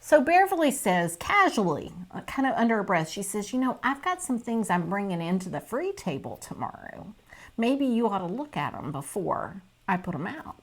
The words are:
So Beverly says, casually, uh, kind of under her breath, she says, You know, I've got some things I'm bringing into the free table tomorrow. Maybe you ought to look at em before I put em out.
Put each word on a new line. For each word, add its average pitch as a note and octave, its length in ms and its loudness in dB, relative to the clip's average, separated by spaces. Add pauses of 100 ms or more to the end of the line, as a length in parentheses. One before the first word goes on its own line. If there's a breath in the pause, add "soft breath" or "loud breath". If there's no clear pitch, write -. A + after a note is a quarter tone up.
So D#4 200 8
Beverly E4+ 500 6
says, F3+ 480 2
casually, G#3+ 720 2 (200)
uh, - 100 -10
kind - 240 -2
of B3+ 100 2
under A3+ 200 4
her G#3 60 0
breath, E3+ 260 0
she - 140 -8
says, G#3 300 -6
You B3+ 60 -2
know, B3+ 240 0
I've C4+ 200 -2
got F#4 200 -2
some B3 160 -2
things A3+ 320 -2
I'm F3 180 2
bringing G3 320 -2
into F3+ 280 -2
the D3 120 -6
free E4+ 320 -4
table C#3 440 -6
tomorrow. - 760 -12 (420 loud breath)
Maybe C4+ 300 2
you A#3 220 4
ought G3+ 100 0
to F#3 80 -4
look B3 300 -6
at D3 180 -2
em C3 180 -6
before - 680 -4 (260)
I F#3+ 80 2
put F#3 180 -4
em D3+ 120 -4
out. C#4 360 -12